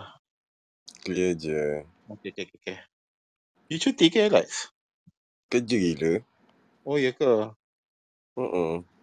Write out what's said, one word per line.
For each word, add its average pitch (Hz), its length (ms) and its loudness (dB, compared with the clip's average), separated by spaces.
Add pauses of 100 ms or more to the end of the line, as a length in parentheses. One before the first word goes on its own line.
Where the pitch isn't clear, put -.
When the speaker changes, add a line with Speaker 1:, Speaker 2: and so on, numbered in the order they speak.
(1040)
Speaker 1:
Clear 90 320 0
je. 76 480 -4 (240)
Speaker 2:
Okey, 101 240 -14
okey, 92 160 -12
okey, - 160 -20
okey. 92 140 -10 (880)
You 156 80 -6
cuti 180 320 4
ke, 208 240 4
Alex? - 400 0 (800)
Speaker 1:
Kerja 123 240 0
gila. 85 480 0 (640)
Speaker 2:
Oh, 143 80 -2
ya 131 160 0
ke? 113 400 2 (880)
Speaker 1:
Mm-mm. 87 480 -2 (160)